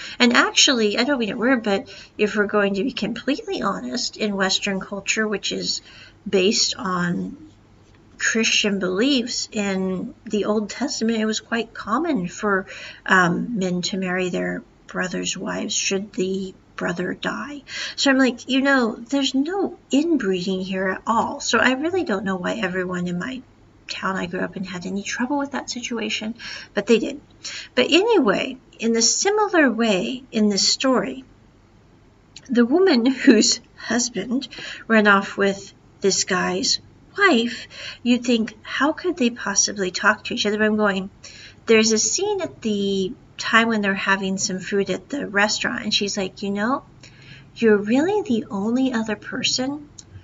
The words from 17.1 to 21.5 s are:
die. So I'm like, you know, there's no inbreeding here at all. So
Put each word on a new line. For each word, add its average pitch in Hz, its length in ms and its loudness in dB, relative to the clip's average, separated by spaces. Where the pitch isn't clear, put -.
die. 233 500 -8
So - 140 2
I'm 269 80 6
like, 254 320 2
you 262 120 2
know, 262 340 2
there's 269 400 -2
no 339 420 -2
inbreeding 196 720 0
here 190 260 -4
at 190 180 -4
all. 233 340 -2
So - 200 0